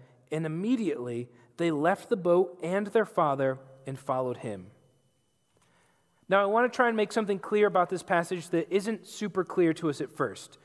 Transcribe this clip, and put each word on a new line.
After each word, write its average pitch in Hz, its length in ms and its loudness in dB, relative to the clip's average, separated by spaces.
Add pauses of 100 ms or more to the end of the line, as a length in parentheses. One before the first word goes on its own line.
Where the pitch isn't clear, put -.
(300)
and 160 160 -4
immediately 156 840 -4 (260)
they 170 160 0
left 160 380 0
the 233 80 2
boat 175 440 2
and 190 260 -2
their 214 180 2
father 135 540 0 (280)
and 135 100 -8
followed 127 400 -2
him. 101 340 -12 (1600)
Now, 196 160 4
I 196 40 0
want 233 220 2
to 240 60 -8
try 240 140 2
and 226 80 0
make 214 160 0
something 202 260 0
clear 208 280 2
about 180 220 2
this 175 140 -4
passage 175 460 0
that 165 200 0
isn't 196 380 -2
super 190 380 -4
clear 170 300 2
to 165 140 -4
us 139 120 -6
at 139 100 -8
first, - 540 -6